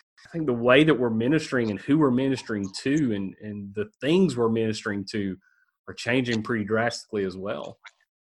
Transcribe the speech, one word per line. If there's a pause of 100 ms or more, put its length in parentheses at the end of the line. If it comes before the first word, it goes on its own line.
(280)
I
think
the
way
that
we're
ministering
and
who
we're
ministering (140)
to
and,
and
the (100)
things
we're
ministering
to (500)
are
changing
pretty
drastically
as
well. (460)